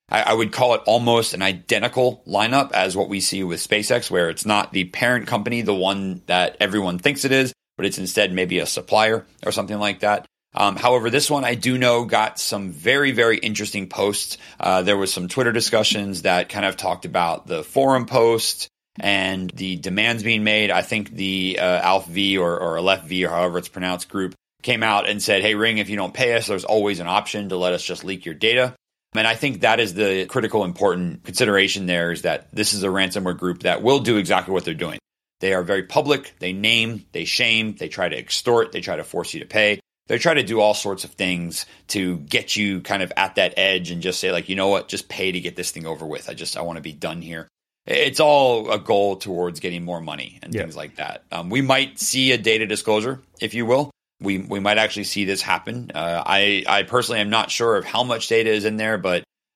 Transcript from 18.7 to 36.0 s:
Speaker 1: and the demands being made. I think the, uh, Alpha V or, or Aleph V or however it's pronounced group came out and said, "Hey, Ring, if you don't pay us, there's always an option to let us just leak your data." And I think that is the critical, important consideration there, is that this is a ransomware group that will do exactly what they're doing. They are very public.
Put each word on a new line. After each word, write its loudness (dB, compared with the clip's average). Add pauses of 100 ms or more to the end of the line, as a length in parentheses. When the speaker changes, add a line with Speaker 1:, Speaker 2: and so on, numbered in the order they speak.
Speaker 1:
and 0
the -6
demands 0
being 0
made. 4
I 4
think -4
the, -2
uh, 2
Alpha 2
V 0
or, 0
or -2
Aleph 0
V -2
or 0
however 0
it's -8
pronounced -6
group -4 (260)
came -2
out 2
and -2
said, 2
"Hey, 2
Ring, 0
if -4
you -6
don't -4
pay 2
us, 0
there's -4
always 0
an -8
option -2
to -4
let 0
us -2
just -8
leak -8
your -8
data." 2 (420)
And 0
I 2
think -4
that 4
is -2
the 0
critical, 0
important -2
consideration 2
there, 0
is -6
that -4
this 0
is -4
a 0
ransomware 0
group -4
that 2
will 4
do 2
exactly 2
what 0
they're -4
doing. -8 (400)
They 2
are 2
very 0
public. 0